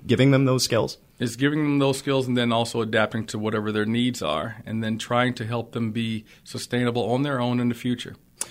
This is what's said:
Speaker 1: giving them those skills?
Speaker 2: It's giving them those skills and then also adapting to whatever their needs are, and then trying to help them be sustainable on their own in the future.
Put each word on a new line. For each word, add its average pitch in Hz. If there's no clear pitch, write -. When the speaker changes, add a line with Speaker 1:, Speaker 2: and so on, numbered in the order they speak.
Speaker 1:
giving 127
them 135
those 131
skills? 120
Speaker 2:
It's 117
giving 147
them 143
those 139
skills 135
and 123
then 120
also 117
adapting 110
to 113
whatever 107
their 107
needs 120
are, 80
and 113
then 110
trying 123
to 110
help 117
them 113
be 113
sustainable 120
on 127
their 139
own 123
in 120
the 117
future. 123